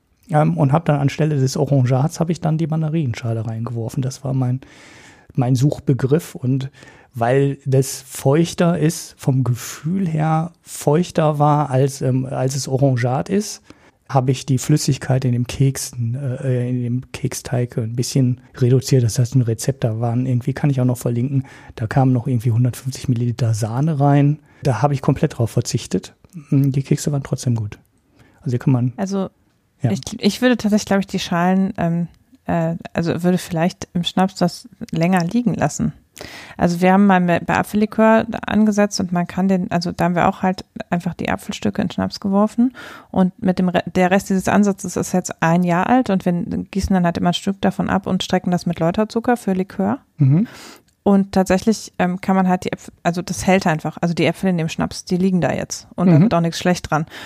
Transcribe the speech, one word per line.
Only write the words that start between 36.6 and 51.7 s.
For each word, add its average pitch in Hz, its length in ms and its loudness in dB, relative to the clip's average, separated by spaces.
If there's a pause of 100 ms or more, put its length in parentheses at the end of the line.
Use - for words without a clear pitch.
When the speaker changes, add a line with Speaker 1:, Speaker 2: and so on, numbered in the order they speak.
Speaker 2:
wir 185 100 6
haben 196 140 6
mal 185 140 6 (200)
bei 170 160 -2
Apfellikör 220 720 2 (200)
angesetzt 208 540 2
und 180 100 -4
man 175 160 -2
kann 190 220 0
den, 185 220 0
also 175 200 -2
da 170 140 -2
haben 175 120 0
wir 170 120 4
auch - 140 -4
halt 190 240 -2 (240)
einfach 175 240 -4
die - 160 -4
Apfelstücke - 500 -4
in 190 100 -2
Schnaps 190 300 -6
geworfen 214 540 0 (360)
und 185 220 2 (100)
mit 185 160 0
dem 185 120 2
Re-, 175 140 0 (100)
der 180 160 4
Rest 190 180 0
dieses 190 180 0
Ansatzes 196 500 2
ist - 180 -4
jetzt - 280 -2
ein 165 200 4
Jahr 175 260 0
alt 247 220 2
und 190 160 0
wir 180 60 2
gießen 180 600 -4
dann 180 140 2
halt 170 100 0
immer 180 140 2
ein 170 40 0
Stück - 280 -4
davon - 260 0
ab 190 180 0
und 185 160 -2
strecken 185 280 -2
das 180 160 -2
mit 175 140 -2
Läuterzucker 220 580 0
für 190 160 -2
Likör. 190 460 -2 (180)
Speaker 1:
Mhm. 147 280 4 (560)
Speaker 2:
Und 196 300 2
tatsächlich, 190 640 0